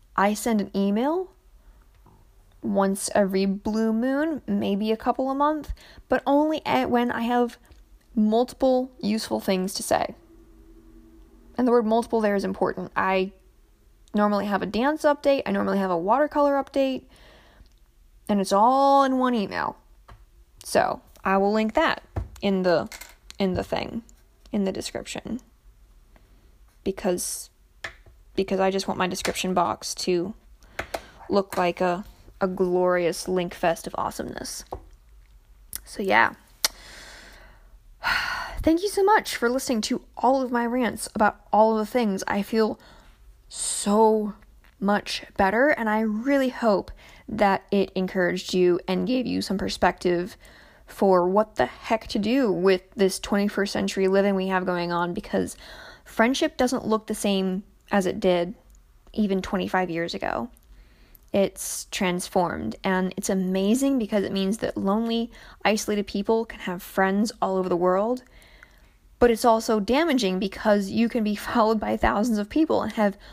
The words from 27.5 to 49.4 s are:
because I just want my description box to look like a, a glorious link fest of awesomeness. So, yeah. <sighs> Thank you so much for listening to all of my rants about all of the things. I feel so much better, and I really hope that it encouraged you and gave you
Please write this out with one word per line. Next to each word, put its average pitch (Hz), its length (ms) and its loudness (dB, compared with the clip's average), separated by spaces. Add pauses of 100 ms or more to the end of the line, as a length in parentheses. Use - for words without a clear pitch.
because 190 260 -2
I 190 100 2
just 196 180 -2
want 196 100 -4
my 185 80 0
description 185 480 -4
box - 420 -2
to 180 380 -2 (960)
look 196 280 0
like 175 240 0
a, 180 240 -2 (360)
a 196 80 0
glorious 180 800 0
link 180 260 -2
fest 170 320 -2
of - 120 -14
awesomeness. - 680 -8 (1200)
So, - 180 -12
yeah. 113 320 4 (1700)
<sighs> - 60 -4 (540)
Thank 330 200 2
you 415 60 0
so 392 160 0
much 415 320 2
for 240 120 0
listening 247 340 -2
to - 200 -4 (140)
all 269 260 2
of 247 80 -4
my 240 160 0
rants 233 480 -2
about 214 260 2 (120)
all 220 200 6
of 214 140 0
the - 40 -10
things. 208 360 0
I 202 160 -2
feel 220 360 0 (680)
so 214 840 2 (460)
much - 440 0 (120)
better, 208 320 4
and 233 200 0
I 214 120 2
really 247 500 0
hope 220 400 0 (380)
that 202 420 2
it 202 240 2
encouraged 185 600 -2
you 180 320 4
and 185 200 -2
gave 254 200 -2
you 185 160 -2